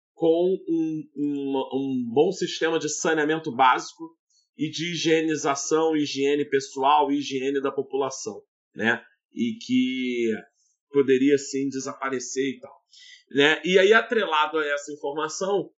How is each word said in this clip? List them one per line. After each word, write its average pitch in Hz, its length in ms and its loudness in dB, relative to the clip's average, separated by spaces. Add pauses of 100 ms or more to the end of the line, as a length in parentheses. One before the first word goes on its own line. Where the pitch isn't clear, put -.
(140)
com 175 440 2 (100)
um, 160 360 -2 (120)
um, 139 480 -2 (100)
um 131 400 -4
bom 160 180 4
sistema 160 480 -2
de 147 100 -4
saneamento 156 640 0
básico 131 640 2 (420)
e 147 120 -4
de 160 240 -6
higienização, 160 1000 0
higiene 143 500 0
pessoal, 139 680 0
higiene 135 500 -2
da 135 100 -2
população, 131 720 -6 (320)
né? 113 300 0 (300)
E 113 280 -4
que 127 680 0 (580)
poderia, 139 480 4
sim, 139 320 -4
desaparecer 131 840 -6
e - 40 -20
tal, - 140 -20 (560)
né? 147 340 4
E 185 140 4
aí, 196 160 8
atrelado 165 640 2
a 151 80 0
essa 143 260 -6
informação, 156 880 -4